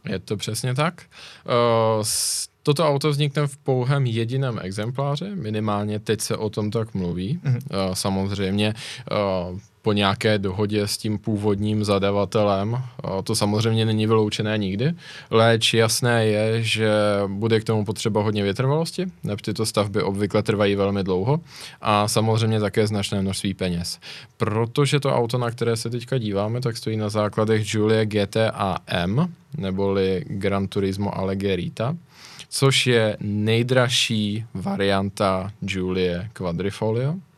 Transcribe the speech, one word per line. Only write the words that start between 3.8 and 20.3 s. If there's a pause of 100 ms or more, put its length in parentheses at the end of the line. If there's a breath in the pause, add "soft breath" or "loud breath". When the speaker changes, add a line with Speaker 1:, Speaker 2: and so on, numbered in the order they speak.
Speaker 1:
jediném
exempláři, (100)
minimálně
teď
se
o
tom
tak
mluví.
Speaker 2:
Mhm. (120)
Speaker 1:
Eh, (180)
samozřejmě, (380 loud breath)
eh, (680)
po
nějaké
dohodě
s
tím
původním
zadavatelem,
eh,
to
samozřejmě
není
vyloučené
nikdy, (380 loud breath)
leč
jasné
je,
že (360)
bude
k
tomu
potřeba
hodně
vytrvalosti, (180)
neb
tyto
stavby
obvykle